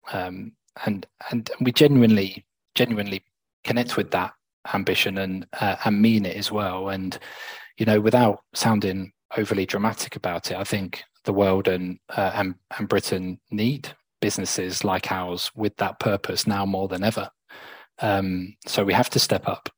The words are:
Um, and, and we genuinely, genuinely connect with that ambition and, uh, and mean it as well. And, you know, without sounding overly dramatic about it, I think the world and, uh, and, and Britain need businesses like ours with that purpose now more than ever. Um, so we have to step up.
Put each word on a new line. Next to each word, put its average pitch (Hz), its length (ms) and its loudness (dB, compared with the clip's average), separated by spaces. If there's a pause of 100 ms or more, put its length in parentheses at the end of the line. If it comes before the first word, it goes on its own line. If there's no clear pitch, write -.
(120)
Um, 92 420 -8 (320)
and, 98 200 -4 (260)
and 117 180 -4 (120)
we 127 100 2
genuinely, 113 720 6 (300)
genuinely 120 480 0 (400)
connect - 320 -2
with - 160 -2
that - 220 -2 (400)
ambition 98 460 0
and, 95 280 -4 (120)
uh, 98 160 0 (100)
and 104 160 4
mean 110 240 6
it 104 100 -4
as 104 160 -4
well. 98 380 -4
And, 95 280 -6 (600)
you 110 80 2
know, 107 160 6
without 110 380 4 (140)
sounding 98 600 0 (240)
overly 101 280 0
dramatic 104 500 -2
about 87 360 -6
it, 90 60 -4
I 98 60 -4
think 95 400 -4 (220)
the 104 80 0
world 98 340 4
and, 90 320 -2 (100)
uh, 95 260 0
and, 92 200 -2 (220)
and 104 100 -4
Britain 92 520 -2 (120)
need 113 380 -2 (320)
businesses 95 640 -4
like 95 280 -2
ours 90 440 -4
with 107 220 -4
that 101 220 -4
purpose - 480 -2
now 98 180 0
more 98 220 -2
than 92 160 -4
ever. - 260 -2 (680)
Um, 95 560 -2 (100)
so - 180 0
we 98 100 2
have 123 180 4
to - 80 0
step - 280 0
up. - 300 -6